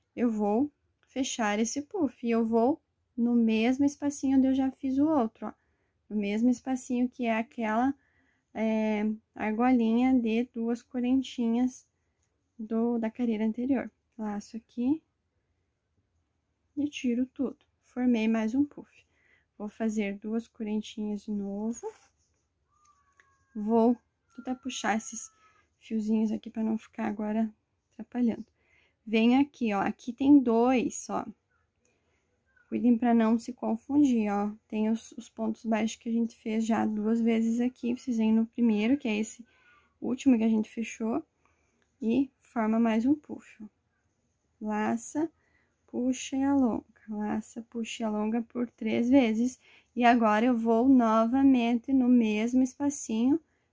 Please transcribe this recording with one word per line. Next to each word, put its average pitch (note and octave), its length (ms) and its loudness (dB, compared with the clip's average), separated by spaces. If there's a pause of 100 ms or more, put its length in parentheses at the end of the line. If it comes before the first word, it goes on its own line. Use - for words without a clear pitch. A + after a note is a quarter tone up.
(160)
Eu A#3+ 140 0
vou G#3+ 420 0 (300)
fechar A3+ 560 -4
esse A#3 240 -2
puff C#4+ 440 -4
e A#3 40 0
eu A3+ 160 2
vou A#3 340 2 (340)
no A#3+ 200 0
mesmo A#3 500 2
espacinho C#4+ 540 0
onde C4 80 4
eu C4 80 2
já C4+ 160 0
fiz C4 260 -6
o C#4+ 100 2
outro, A#3+ 420 -2
ó. - 40 -14 (560)
No G#3 80 -6
mesmo G#3+ 320 0
espacinho B3+ 580 -2
que B3 200 -6
é A3+ 120 0
aquela, A#3 560 -2 (600)
é, A3 500 -2 (300)
argolinha A#3+ 840 2
de A#3 360 -2
duas A#3 280 -4
correntinhas B3 1040 -2 (720)
do, A3+ 400 -2
da A3 120 -4
carreira A3 340 -2
anterior. A#3+ 460 -2 (260)
Laço G#3+ 400 -8
aqui B3 460 -2 (1700)
e D4 120 -2
tiro B3 380 -2
tudo. - 320 -6 (260)
Formei B3 440 0
mais A3 260 0
um C#4+ 100 2
puff. - 260 -14 (680)
Vou G#3 100 -10
fazer G#3+ 500 -4
duas A3 300 -8
correntinhas G#3 760 -8
de G#3+ 60 -10
novo. G#3 560 -6 (1700)
Vou A3+ 420 2 (380)
tentar B3+ 220 -8
puxar A3 400 -4
esses - 340 -10 (480)
fiozinhos A3 540 -2
aqui A3 160 -8
pra A3+ 140 -8
não A3 160 -2
ficar - 280 -10
agora G#3+ 460 -4 (400)
atrapalhando. A3+ 540 -4 (600)
Venho A3+ 340 4
aqui, A#3+ 340 -2
ó, G3 60 0
aqui G#3+ 320 -6
tem C#4 280 6
dois, A#3+ 720 2
ó. - 160 -6 (1400)
Cuidem A3+ 280 2
pra A#3 160 0
não A3+ 260 2
se B3 140 -10
confundir, A#3 800 0
ó. G3+ 180 -2 (160)
Tem G#3+ 220 -2
os, A3 240 -4
os - 160 -18
pontos A3 360 -8
baixos A3 320 -2
que - 120 -12
a A3+ 40 -4
gente A#3 240 -2
fez A3+ 280 -4
já A3 220 0
duas G#3+ 340 -2
vezes A3+ 400 0
aqui. B3 340 -4
Vocês B3+ 220 -6
vêm A3 160 2
no A3+ 140 4
primeiro, A3+ 500 2
que C#4+ 100 -4
é G#3+ 120 -2
esse A3 260 -8 (560)
último B3 380 2
que A3 60 0
a A3+ 40 2
gente A3 220 0
fechou. A#3 520 -6 (800)
E B3+ 300 0 (100)
forma A3+ 400 -2
mais A3+ 240 2
um C#4 100 4
puff, - 480 -14
ó. G#3+ 40 -18 (920)
Laça, A3+ 680 -4 (560)
puxa B3+ 500 -4
e C4+ 60 -2
alonga. C4+ 420 2 (240)
Laça, G#3+ 600 -6
puxa A#3 360 -8
e - 20 -2
alonga G#3+ 340 -2
por A#3+ 300 -8
três A#3 400 -2
vezes. B3 500 2 (340)
E A#3+ 100 0
agora A3+ 420 4
eu B3+ 100 4
vou A3+ 320 2
novamente A#3+ 1040 4
no B3+ 160 4
mesmo A#3 540 4
espacinho C4 760 0 (340)